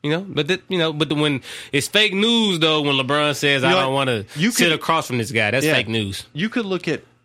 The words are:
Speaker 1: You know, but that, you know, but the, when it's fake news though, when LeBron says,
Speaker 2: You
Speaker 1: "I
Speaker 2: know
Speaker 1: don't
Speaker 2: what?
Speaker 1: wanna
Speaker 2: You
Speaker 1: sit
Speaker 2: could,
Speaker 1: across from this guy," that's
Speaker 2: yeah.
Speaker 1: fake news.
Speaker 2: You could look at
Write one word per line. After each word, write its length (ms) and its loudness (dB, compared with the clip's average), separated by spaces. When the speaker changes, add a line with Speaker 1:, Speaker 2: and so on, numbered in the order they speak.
Speaker 1:
You 100 -4
know, 160 0
but 200 -2
that, 200 -2
you 100 -2
know, 140 0
but 160 -2
the, 80 -2
when 260 0
it's 160 0
fake 260 2
news 460 2
though, 220 2
when 120 0
LeBron 400 0
says, 280 2
Speaker 2:
You 60 4
Speaker 1:
"I 40 4
Speaker 2:
know 80 4
Speaker 1:
don't 140 0
Speaker 2:
what? 120 2
Speaker 1:
wanna 180 -2
Speaker 2:
You 160 0
Speaker 1:
sit 140 2
Speaker 2:
could, 60 2
Speaker 1:
across 360 0
from 100 -2
this 140 -4
guy," 180 2
that's 160 0
Speaker 2:
yeah. 80 2
Speaker 1:
fake 140 0
news. 440 -4
Speaker 2:
You 160 -4
could 180 -4
look 200 -4
at 160 -4